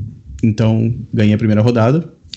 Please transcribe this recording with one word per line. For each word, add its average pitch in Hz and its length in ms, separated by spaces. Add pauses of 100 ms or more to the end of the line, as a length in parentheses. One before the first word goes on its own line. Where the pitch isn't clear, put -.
(420)
então 110 520 (180)
ganhei 107 220
a 107 40
primeira 107 240
rodada. 120 500 (240)